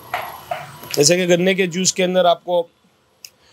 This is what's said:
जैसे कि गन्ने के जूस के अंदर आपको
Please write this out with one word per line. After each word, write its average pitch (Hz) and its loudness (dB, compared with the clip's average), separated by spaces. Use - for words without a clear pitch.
जैसे 147 4
कि 180 0
गन्ने 180 2
के 190 0
जूस 180 -2
के 190 -2
अंदर 180 2
आपको 170 0